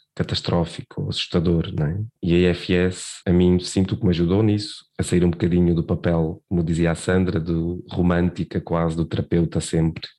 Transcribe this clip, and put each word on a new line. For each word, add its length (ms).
catastrófico 880
ou 80
assustador, 640
não 140
é? 120
E 140
a 20
I 80
F 260
S, 320
a 60
mim, 260
sinto 400
que 60
me 80
ajudou 320
nisso, 420
a 60
sair 240
um 60
bocadinho 420
do 100
papel, 640
como 160
dizia 280
a 40
Sandra, 440
do 500
romântica 720
quase, 340
do 100
terapeuta 540
sempre, 480